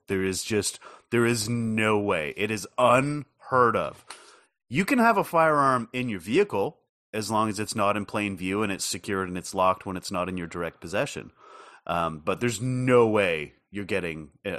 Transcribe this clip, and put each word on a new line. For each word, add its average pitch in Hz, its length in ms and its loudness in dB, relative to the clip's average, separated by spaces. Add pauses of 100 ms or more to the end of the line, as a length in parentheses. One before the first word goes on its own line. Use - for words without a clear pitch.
There 95 160 0
is 95 200 -2
just, - 360 -2 (320)
there 117 140 4
is 117 220 0
no 110 520 0
way. 87 360 -2
It 101 140 -2
is 101 180 -6 (100)
unheard 127 1000 2
of. 82 300 -4 (640)
You 160 160 -2
can 262 140 2
have 226 180 4
a 180 60 4
firearm 143 720 4
in 127 160 -2
your 98 100 -4
vehicle 117 600 0 (340)
as 104 160 -4
long 110 180 2
as 101 120 -4
it's 107 160 -6
not 104 200 2
in 101 100 -4
plain 104 300 -4
view 95 280 -2
and 101 80 -2
it's 90 120 -6
secured 95 440 -4
and 90 100 -8
it's - 160 -10
locked 92 320 2
when 95 120 -6
it's - 140 -10
not 90 180 -4
in 92 60 -6
your 87 120 -6
direct 82 340 -8
possession. 87 500 -6 (540)
Um, 82 400 -4
but 92 140 -2
there's 120 220 -2
no 127 460 4
way 90 460 0 (160)
you're 101 160 -10
getting 82 440 -4 (160)
a, 95 140 -6